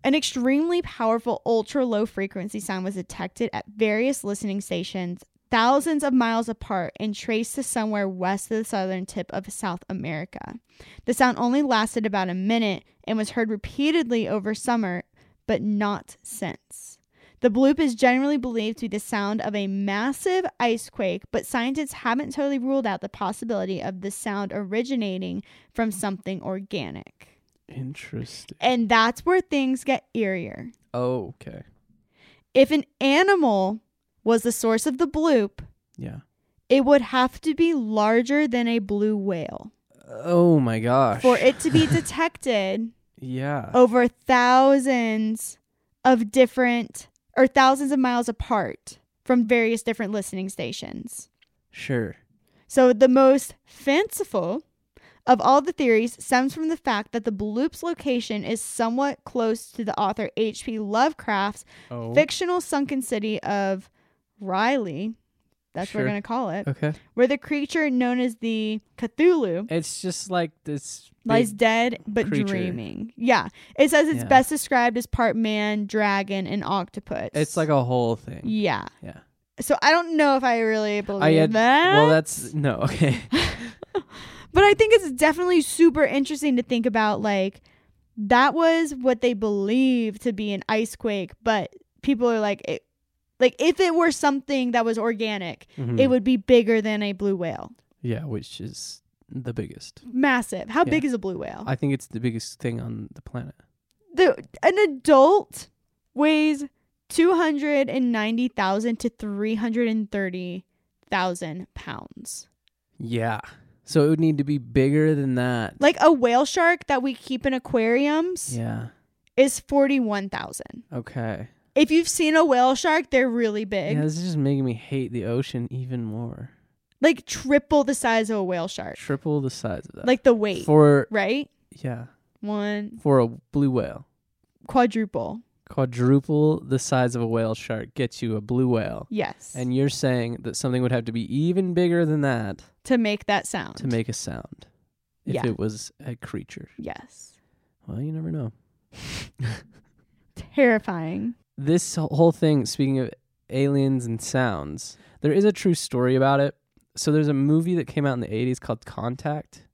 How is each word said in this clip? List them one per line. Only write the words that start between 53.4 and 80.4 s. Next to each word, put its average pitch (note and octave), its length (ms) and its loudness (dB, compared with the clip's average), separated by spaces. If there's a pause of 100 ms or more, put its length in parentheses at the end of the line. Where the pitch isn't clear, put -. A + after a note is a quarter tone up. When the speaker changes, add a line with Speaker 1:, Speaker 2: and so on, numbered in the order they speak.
Speaker 1:
fanciful C#4 1000 -2 (600)
of B3 140 6
all C4+ 220 6
the E4 100 -6
theories A#3 500 0
stems B3+ 320 0
from D#4+ 140 -4
the E4 80 -2
fact - 360 -4
that A3+ 120 -6
the A3+ 80 -2
bloop's G#3+ 500 -4
location B3+ 600 -4
is A3+ 160 -4
somewhat B3 640 -4
close A3+ 480 -4
to A#3 120 -8
the - 140 -6
author G#3 380 -2
H A3 280 -4
P A3 140 -8
Lovecraft's G#3+ 880 -2 (260)
Speaker 2:
Oh. A#2 240 -8
Speaker 1:
fictional F4+ 460 0
sunken C#4 400 -4
city G#3+ 420 -4
of G3 460 -4 (520)
Riley. G#3 720 -2 (600)
That's F#3+ 200 -8
what - 60 -4
we're B2+ 40 0
Speaker 2:
Sure. - 40 0
Speaker 1:
gonna G#3 140 -4
call A#3 280 -6
it. F#3+ 160 -6
Speaker 2:
Okay. D3+ 280 -4 (200)
Speaker 1:
Where A#3+ 140 4
the C#4 100 0
creature D4 520 -2
known B3 280 0
as B3 180 -2
the A3 440 -4 (160)
Cthulhu A#3+ 720 0
Speaker 2:
It's D#3+ 320 -4
just, F#3 280 -8
like, E3+ 200 -2 (140)
this - 460 -10 (140)
Speaker 1:
lies A3+ 260 4
Speaker 2:
big G#3 80 -14
Speaker 1:
dead A#3 400 2 (100)
but A3 180 0
Speaker 2:
creature. G#3 180 0
Speaker 1:
dreaming. F#3 720 -6
Yeah. A#3 320 2 (300)
It C#4+ 120 6
says D#4 180 4
it's D4+ 140 0
Speaker 2:
Yeah. - 20 -6
Speaker 1:
best C4 240 6
described A#3+ 500 0
as A#3+ 80 -6
part A3+ 300 0
man, G#3+ 500 -2
dragon, G3 640 -2
and G3+ 160 -4
octopus. - 720 -6
Speaker 2:
It's D3 220 -2
like D#3+ 120 0
a C#3 160 4
whole A#2+ 320 0
thing. - 280 -16
Speaker 1:
Yeah. G#3 420 -2 (140)
Speaker 2:
Yeah. - 180 -16 (420)
Speaker 1:
So C#4 220 2
I C#4+ 100 6
don't E4+ 240 0
know C#4+ 200 4
if C4 60 0